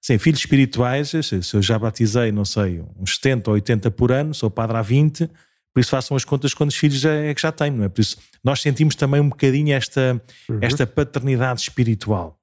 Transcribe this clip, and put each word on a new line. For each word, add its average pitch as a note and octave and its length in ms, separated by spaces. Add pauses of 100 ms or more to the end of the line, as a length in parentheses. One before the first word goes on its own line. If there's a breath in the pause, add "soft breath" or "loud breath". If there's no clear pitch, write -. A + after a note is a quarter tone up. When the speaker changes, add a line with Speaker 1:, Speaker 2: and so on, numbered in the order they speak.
Speaker 1:
assim, A#2 140
filhos D3+ 220
espirituais, C3+ 680
se, D#3 140
se F#2 320
eu G#2 60
já A2 160
batizei, A2+ 540
não G#2 140
sei, F#2 380 (160)
uns F#2 160
setenta B2+ 340
ou G#2+ 60
oitenta G#2+ 360
por B2 200
ano, D3 220
sou A2+ 160
padre A2+ 280
há A2+ 40
vinte, D3 480 (440 soft breath)
por - 60
isso B2 120
façam C3+ 260
as A#2+ 80
contas C#3 280
quantos D3 220
filhos C#3 240
já, D3+ 140
é D3+ 200
que - 80
já D#3+ 100
tenho, D3 260
não G#2 80
é? G2 40
Por G2+ 120
isso - 160 (260 soft breath)
nós C3+ 180
sentimos D3 340
também C#3 260
um D3 80
bocadinho C#3+ 440
esta, B2+ 480 (280 loud breath)
Speaker 2:
Uhum. A2+ 120
Speaker 1:
esta B2 240
paternidade C3 760
espiritual G#2 800